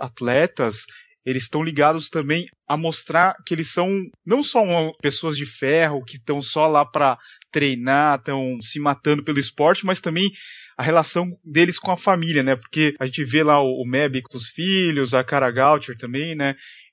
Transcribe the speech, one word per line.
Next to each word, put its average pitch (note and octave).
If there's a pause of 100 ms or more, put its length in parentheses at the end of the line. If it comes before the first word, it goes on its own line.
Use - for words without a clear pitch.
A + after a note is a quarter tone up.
atletas, B2 (380)
eles B2+
estão D3+
ligados D#3
também D#3 (220)
a C#3+
mostrar E3+
que -
eles E3
são F3+ (340)
não B3
só A#3
uma, E3+ (100)
pessoas D3+
de C#3+
ferro C#3+
que A2+
estão C#3+
só D#3
lá D3
pra C#3 (340)
treinar, C#3
tão C3
se -
matando D3
pelo D3
esporte, D3+
mas F#3
também F3+ (480)
a B2+
relação E3 (160)
deles E3
com -
a F3
família, E3
né? C3
Porque D3+
a C3
gente C3
vê C#3
lá D3
o, C3
o A#2+
Meb C3
com -
os A2+
filhos, E3
a B2+
Cara C3
Goucher C3+
também, C#3
né? C#3 (380)